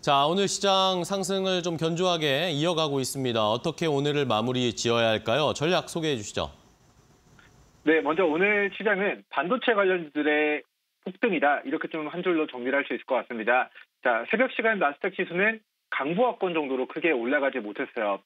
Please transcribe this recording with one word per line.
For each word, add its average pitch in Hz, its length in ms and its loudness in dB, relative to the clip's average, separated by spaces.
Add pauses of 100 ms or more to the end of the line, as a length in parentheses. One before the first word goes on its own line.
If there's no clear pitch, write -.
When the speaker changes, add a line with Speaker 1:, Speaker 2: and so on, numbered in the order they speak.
Speaker 1:
자, 143 240 4
오늘 185 200 0
시장 190 560 2
상승을 190 600 -2
좀 170 140 -4
견조하게 165 720 0
이어가고 151 480 0
있습니다. 123 440 0
어떻게 123 440 0
오늘을 143 400 0
마무리 120 480 0
지어야 117 320 2
할까요? 113 480 2
전략 160 340 0
소개해 156 280 -2
주시죠. 95 340 -6 (1300)
Speaker 2:
네, 156 160 4
먼저 160 220 0
오늘 196 540 2
시장은 196 520 -2
반도체 226 440 0
관련주들의 151 880 0 (440)
폭등이다, 151 560 0
이렇게 151 260 -6
좀 156 200 -6
한 160 140 -8
줄로 170 240 0
정리를 131 300 -4
할 139 100 0
수 - 80 -6
있을 113 120 -6
것 131 100 -2
같습니다. 120 560 0 (320)
자, 117 260 2
새벽 240 220 2
시간 226 260 0
나스닥 175 380 -2
지수는 196 440 0 (300)
강보합권 185 640 0
정도로 135 320 -2
크게 160 260 -2
올라가지 131 460 0
못했어요. 104 680 -4